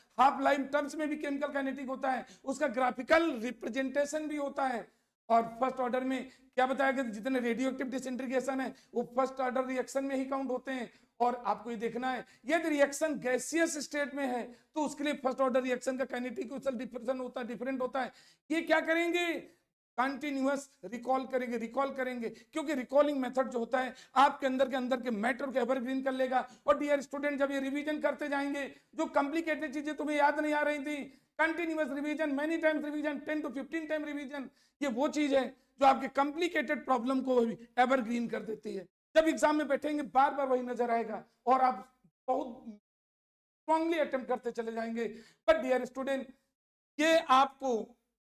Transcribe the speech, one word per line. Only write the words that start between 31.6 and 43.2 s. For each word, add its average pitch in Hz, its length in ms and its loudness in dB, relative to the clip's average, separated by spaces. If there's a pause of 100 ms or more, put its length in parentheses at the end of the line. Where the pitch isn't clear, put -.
रिवीजन, 294 440 -2
many 311 240 -2
times 311 260 2
revision, 294 400 -4
ten 311 160 -4
to 302 100 -4
fifteen 311 360 -8
time 302 180 -4
revision, 285 420 -8 (340)
ये 285 80 0
वो 247 200 0
चीज 294 240 0
है 262 140 4 (320)
जो 277 60 4
आपके 269 280 4
कॉम्प्लिकेटेड 302 720 0
प्रॉब्लम 254 360 0
को 254 200 2
भी 226 160 0 (220)
एवरग्रीन 240 500 2
कर 214 140 -6
देती 214 320 -8
है। 185 120 -10 (280)
जब 320 120 6
एग्जाम 302 280 4
में 302 120 2
बैठेंगे 294 380 0
बार 269 280 4
बार 285 140 0
वही 254 160 2
नजर 240 280 -2
आएगा 220 320 -2 (220)
और 254 160 6
आप 254 160 4 (500)
बहुत 254 380 -2
स्ट्रांगली - 1300 -4